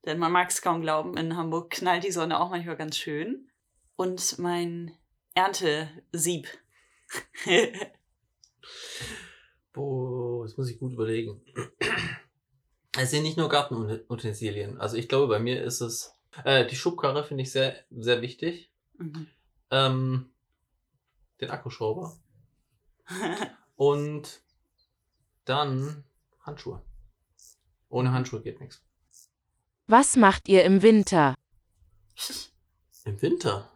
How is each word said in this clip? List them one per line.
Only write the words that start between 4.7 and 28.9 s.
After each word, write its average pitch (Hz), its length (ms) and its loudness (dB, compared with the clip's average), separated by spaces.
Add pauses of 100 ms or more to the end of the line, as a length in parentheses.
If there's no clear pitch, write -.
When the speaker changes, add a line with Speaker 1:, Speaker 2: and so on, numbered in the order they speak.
Speaker 1:
Erntesieb. 165 1120 -2 (1000)
<laughs> 240 240 6 (2000)
Speaker 2:
Boah, 127 720 -4
jetzt 107 120 -12
muss 131 120 -4
ich 113 100 -10
gut 127 120 -6
überlegen. 113 500 -4 (1600)
Es 131 140 -2
sind 151 120 0
nicht 156 140 -2
nur 156 120 0
Gartenutensilien. 110 1300 -4
Also 110 180 -4
ich 117 120 -6
glaube, 139 180 4
bei 104 120 2
mir 123 240 -2
ist - 180 -6
es, 117 320 -8 (300)
äh, 135 220 6
die 131 100 -8
Schubkarre 147 480 -2
finde 139 200 -6
ich 127 80 -8
sehr, - 240 0 (160)
sehr 120 300 0
wichtig. 160 500 -8 (260)
Speaker 1:
Mhm. 160 300 -12 (440)
Speaker 2:
Ähm, 131 580 0 (1120)
den - 80 -8
Akkuschrauber. 139 680 -6 (920)
Speaker 1:
<laughs> - 680 -10
Speaker 2:
Und 147 680 0 (1040)
dann 139 580 -2 (380)
Handschuhe. - 420 -14 (1080)
Ohne 127 220 2
Handschuhe 127 300 -2
geht - 200 -12
nix. - 220 -20 (1040)